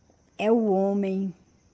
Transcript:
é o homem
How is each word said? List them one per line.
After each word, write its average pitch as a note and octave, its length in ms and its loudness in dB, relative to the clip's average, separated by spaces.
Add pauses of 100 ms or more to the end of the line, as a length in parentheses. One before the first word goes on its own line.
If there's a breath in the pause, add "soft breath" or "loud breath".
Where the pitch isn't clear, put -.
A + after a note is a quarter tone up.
(380)
é G#3 140 0
o A#3 140 2
homem G3 680 0 (400)